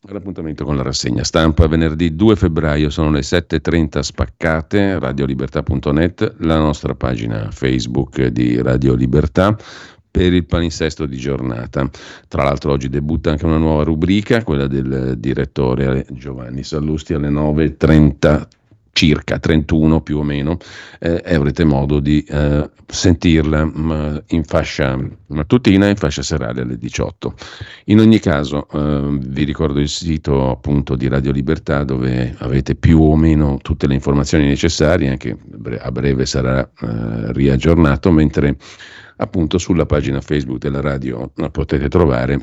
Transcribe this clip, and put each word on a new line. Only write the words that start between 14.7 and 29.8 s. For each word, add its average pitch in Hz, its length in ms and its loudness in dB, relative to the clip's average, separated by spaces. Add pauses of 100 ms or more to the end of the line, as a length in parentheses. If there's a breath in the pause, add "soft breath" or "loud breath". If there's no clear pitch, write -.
direttore 65 960 -2
Giovanni 64 500 -10
Sallusti, 76 500 -4
alle 73 160 -2
nove 76 360 0
e 71 120 -2
trenta 76 720 4 (480)
circa, - 440 0
trentuno 78 640 2
più 73 160 -4
o 73 40 -2
meno, 73 340 -2 (440 loud breath)
eh, 85 240 -2
e 92 100 0
avrete 71 300 2
modo 71 340 2
di, 73 240 2
eh, 73 480 0 (160)
sentirla, 78 800 2
mm, 76 520 -4 (120)
in 82 160 -2
fascia 73 520 -2 (300)
mattutina 95 640 2
e - 20 4
in 98 60 2
fascia 71 260 -2
serale 64 380 -4
alle 62 180 -6
diciotto. - 560 -6 (520 loud breath)
In 104 120 6
ogni 110 220 8
caso, 71 500 -2
eh, 71 500 -2
vi 67 220 -4
ricordo 71 380 -2